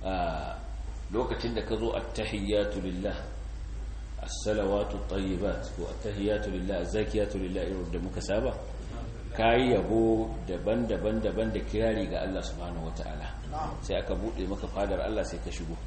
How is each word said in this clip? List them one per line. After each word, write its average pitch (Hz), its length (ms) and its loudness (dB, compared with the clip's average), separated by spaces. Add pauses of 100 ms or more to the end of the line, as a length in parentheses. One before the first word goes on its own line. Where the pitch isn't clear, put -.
a 190 80 0 (960)
lokacin 117 480 0
da 107 80 0
ka 113 100 0
zo 113 220 2
at-tahiyyatu 101 880 0
lillah, 92 320 -2 (1040)
as-salawatu 101 800 0
at-tayyibat, 95 720 -2
ko 85 160 -6
at-tahiyyatu 101 640 0
lillah, 92 320 0
az-zakiyatu 104 560 0
lillah, 92 240 0
irin 90 260 -2
da 87 60 -2
muka 90 240 -2
saba, 113 320 2 (800)
ka 113 240 6
yi 127 160 6
yabo 113 560 6 (160)
daban-daban 104 720 2
daban 107 320 2
da 107 160 0
kirari 107 400 2
ga 85 240 0
Allah 90 160 0
subhanahu 85 480 -4
wata'ala. - 320 -4 (560)
Sai 92 160 0
aka 98 160 0
buɗe 95 340 -2
maka 95 220 -2
fadar 95 320 0
Allah 104 240 0
sai 87 160 -6
ka 92 80 -4
shigo. - 240 -4 (140)